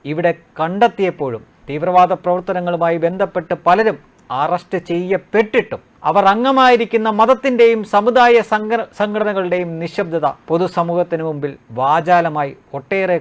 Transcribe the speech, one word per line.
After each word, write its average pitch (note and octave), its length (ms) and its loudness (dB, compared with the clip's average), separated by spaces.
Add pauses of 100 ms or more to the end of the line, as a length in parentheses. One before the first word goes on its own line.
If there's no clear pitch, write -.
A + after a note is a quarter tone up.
(140)
ഇവിടെ E3+ 200 0 (280)
കണ്ടെത്തിയപ്പോഴും E3+ 840 -2 (240)
തീവ്രവാദ F3+ 440 2 (120)
പ്രവർത്തനങ്ങളുമായി F3 800 -2
ബന്ധപ്പെട്ട് F3+ 480 -4 (120)
പലരും F#3+ 320 2 (440)
അറസ്റ്റ് F3 340 -4 (120)
ചെയ്യപ്പെട്ടിട്ടും F#3+ 920 -2 (280)
അവർ G3 220 2
അംഗമായിരിക്കുന്ന A#3 800 2 (100)
മതത്തിൻ്റെയും A#3 600 4 (100)
സമുദായ A#3+ 440 4 (160)
സംഘ-, G#3+ 360 -2 (120)
സംഘടനകളുടെയും G3 720 -2 (120)
നിശബ്ദത E3 460 -4 (220)
പൊതുസമൂഹത്തിന് E3+ 800 -2
മുമ്പിൽ D3 240 -6 (280)
വാചാലമായി D3+ 720 0 (260)
ഒട്ടേറെ F3+ 440 -2